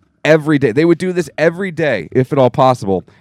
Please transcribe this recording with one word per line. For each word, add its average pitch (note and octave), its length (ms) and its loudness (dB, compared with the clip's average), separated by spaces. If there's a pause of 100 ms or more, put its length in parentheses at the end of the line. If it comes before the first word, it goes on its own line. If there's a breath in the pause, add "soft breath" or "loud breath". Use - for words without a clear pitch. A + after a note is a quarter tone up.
(260)
every D3+ 340 2
day. B2+ 140 0
They C#3+ 120 0
would E3+ 140 2
do F#3 140 -4
this F3 260 -4
every E3+ 320 -2
day, C#3 400 -4
if B2+ 220 -2
at C#3+ 60 0
all B2+ 120 4
possible. G#2+ 540 0 (160 soft breath)